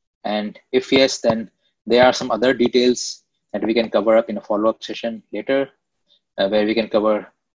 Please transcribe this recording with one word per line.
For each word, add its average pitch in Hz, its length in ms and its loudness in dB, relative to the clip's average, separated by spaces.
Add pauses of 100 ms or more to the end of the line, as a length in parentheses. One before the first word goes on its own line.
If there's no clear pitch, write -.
(240)
And 104 360 -6 (120)
if 127 200 -2
yes, 135 280 2
then 113 320 -2 (340)
there 120 180 4
are 123 100 6
some 127 180 -6
other 117 240 0
details 123 680 0 (320)
that 101 100 -4
we 110 100 0
can 113 160 -2
cover 110 280 2
up 113 120 0
in 104 80 -6
a - 40 -12
follow-up 110 420 -2
session 113 380 -10 (100)
later, 135 380 -2 (680)
uh, 98 120 0
where 107 160 2
we 107 80 0
can 110 160 -2
cover 107 380 0 (280)